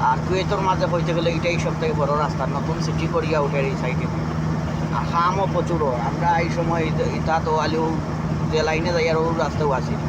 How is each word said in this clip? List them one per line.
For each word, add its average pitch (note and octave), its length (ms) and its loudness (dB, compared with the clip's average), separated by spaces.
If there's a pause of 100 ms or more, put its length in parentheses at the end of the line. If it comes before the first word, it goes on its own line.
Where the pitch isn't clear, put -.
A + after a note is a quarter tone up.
আর B2+ 120 2 (100)
কুয়েতের F#3 320 0
মাঝে F#3 320 2
কইতে E3+ 220 0
গেলে E3 180 2
এটাই D#3+ 280 0
সব D#3 200 0
থেকে D#3 140 0
বড় D3 260 2
রাস্তা। D3+ 260 0
নতুন D#3 360 -2
সিটি D#3+ 320 -2
করিয়া D#3+ 260 0
উঠে C#3+ 200 0
এই C3+ 220 0
সাইডে। B2+ 240 -2 (880)
আর D#3+ 160 -2
খামও F3+ 420 2
প্রচুর। E3 300 0
আমরা D#3+ 560 0
এই E3 100 0
সময় E3 340 0
ইত-, D#3 320 0
ইতা D#3+ 300 0
তো D#3 120 2
আলিও D#3+ 340 0 (600)
যে D#3 120 2
লাইনে D#3+ 300 0
যাই E3 160 2
আর D#3+ 80 2
ওর E3 220 0
রাস্তাও D3 320 0
আছি। B2+ 240 0 (140)